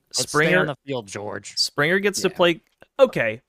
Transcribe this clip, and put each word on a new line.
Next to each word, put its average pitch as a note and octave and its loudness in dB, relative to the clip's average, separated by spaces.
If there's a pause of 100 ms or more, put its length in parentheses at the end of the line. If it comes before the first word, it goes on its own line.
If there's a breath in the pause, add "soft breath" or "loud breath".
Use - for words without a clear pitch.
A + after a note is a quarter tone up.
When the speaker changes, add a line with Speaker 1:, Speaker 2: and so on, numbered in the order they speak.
Speaker 1:
Let's - -6
Speaker 2:
Springer, D3+ 2
Speaker 1:
stay F3+ 4
on F#3 2
the C#3+ -6
field, B2 -6
George. G2+ -12
Speaker 2:
Springer E3 0
gets G3+ -2
to G3 0
Speaker 3:
Yeah. - -4
Speaker 2:
play. F3 2 (380)
Okay, A#2+ 2